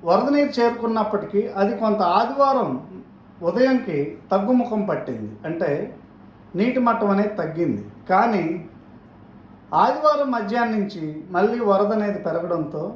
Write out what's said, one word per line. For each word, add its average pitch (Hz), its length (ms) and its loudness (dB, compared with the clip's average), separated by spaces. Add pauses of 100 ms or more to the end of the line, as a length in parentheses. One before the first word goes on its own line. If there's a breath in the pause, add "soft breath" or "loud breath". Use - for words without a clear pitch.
వరద 208 280 4
నీరు 285 220 2
చేరుకున్నప్పటికీ 226 840 0 (200)
అది 208 120 2 (100)
కొంత 202 180 2 (180)
ఆదివారం 262 520 2 (800)
ఉదయంకి 240 500 2 (340)
తగ్గుముఖం 214 560 2
పట్టింది, 113 420 -6 (180)
అంటే 170 200 -2 (880)
నీటి 254 280 0
మట్టం 208 260 0
అనేది 208 280 0
తగ్గింది. 156 420 -4 (260)
కానీ 202 340 2 (1400)
ఆదివారం 285 560 2
మధ్యాహ్నం 220 420 -2
నుంచి 185 260 -4 (320)
మళ్ళీ 226 220 2 (100)
వరద 202 300 4
అనేది 208 280 -2
పెరగడంతో 165 560 -2 (140)